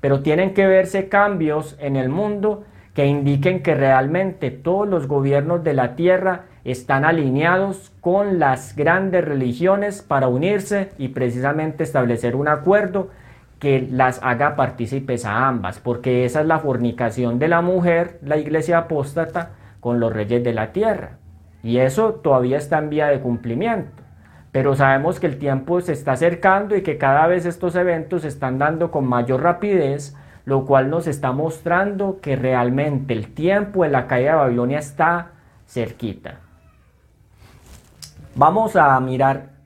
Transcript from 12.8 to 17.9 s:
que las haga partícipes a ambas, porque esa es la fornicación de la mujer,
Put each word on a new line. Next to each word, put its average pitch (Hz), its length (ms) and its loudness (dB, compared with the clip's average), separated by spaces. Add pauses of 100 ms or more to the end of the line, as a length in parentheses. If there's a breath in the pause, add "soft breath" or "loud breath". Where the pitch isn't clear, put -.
que 135 320 0
las 127 320 0
haga 139 340 0
partícipes 127 680 -4
a 113 220 0
ambas, 104 320 -4
porque 123 460 0
esa 123 160 0
es 151 60 0
la 160 120 2
fornicación 120 800 -2
de 151 100 0
la 170 120 2
mujer, 175 600 0